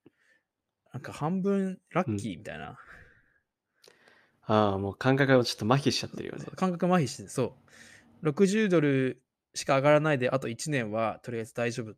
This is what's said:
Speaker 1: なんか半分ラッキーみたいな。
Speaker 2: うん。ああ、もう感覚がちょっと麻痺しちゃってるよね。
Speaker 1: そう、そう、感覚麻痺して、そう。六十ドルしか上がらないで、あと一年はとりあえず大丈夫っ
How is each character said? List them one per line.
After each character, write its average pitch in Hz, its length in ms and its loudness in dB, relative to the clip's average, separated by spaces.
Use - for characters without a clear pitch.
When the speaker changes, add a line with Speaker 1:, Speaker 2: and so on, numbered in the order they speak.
Speaker 1:
な - 60 -10
ん - 20 -8
か 110 120 -12
半 175 280 -4
分 190 380 -2
ラ 180 120 0
ッ 104 140 -2
キ 104 120 -6
ー 82 80 -8
み - 60 -18
た 76 120 -10
い 76 40 -12
な。 73 100 -10
Speaker 2:
う - 20 -14
ん。 - 40 -16
あ 107 300 4
あ、 98 40 -4
も 98 140 -4
う - 40 -14
感 131 200 2
覚 135 220 6
が 120 60 6
ち - 100 -2
ょ - 20 -6
っ - 20 -12
と 110 160 2
麻 139 80 4
痺 135 100 2
し - 80 -2
ち - 40 -6
ゃ - 40 -8
っ - 20 -16
て - 140 -12
る - 60 -10
よ - 60 -12
ね。 - 40 -12
Speaker 1:
そ - 40 -12
う、 - 40 -12
そ - 60 -14
う、 - 20 -18
感 185 160 -2
覚 175 160 -2
麻 180 80 4
痺 156 120 2
し - 100 -10
て、 98 120 -14
そ 131 160 -2
う。 - 800 -16
六 156 220 4
十 214 220 0
ド 170 120 4
ル 135 400 0
し - 80 -8
か 139 140 2
上 135 40 2
が 143 100 4
ら 151 80 8
な 156 140 2
い 135 60 0
で、 123 100 0
あ 131 100 0
と 127 80 -4
一 120 220 -8
年 120 220 -2
は 107 320 -2
と 123 80 -10
り 117 80 -6
あ - 20 -4
え 110 40 -8
ず - 80 -18
大 120 180 -2
丈 120 120 -6
夫 107 80 -10
っ 95 60 -18